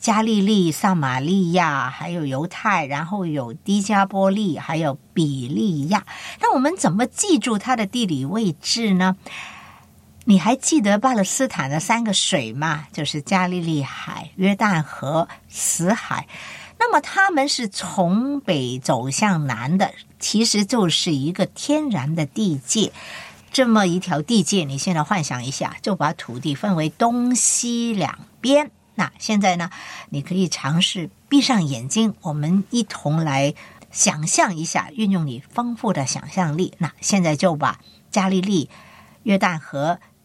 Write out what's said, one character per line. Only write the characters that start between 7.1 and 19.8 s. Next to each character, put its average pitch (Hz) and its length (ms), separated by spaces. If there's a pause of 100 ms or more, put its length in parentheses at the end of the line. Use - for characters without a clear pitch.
住 220 200
它 254 180
的 226 80
地 226 220
理 139 180
位 196 260 (120)
置 208 320
呢？ 185 200 (1120)
你 196 140
还 220 180
记 - 240
得 202 180
巴 262 140
勒 214 100
斯 - 240
坦 139 220
的 147 100
三 226 240
个 208 120
水 117 400
吗？ 151 400
就 156 100
是 147 160
加 180 260
利 180 140
利 160 220
海、 - 540
约 190 180
旦 196 260
河、 156 480 (220)
死 - 420
海。 - 340 (560)
那 466 80
么 320 120
他 392 280
们 285 160
是 254 220
从 202 720
北 127 380
走 131 320
向 165 360
南 127 300
的， 190 160 (260)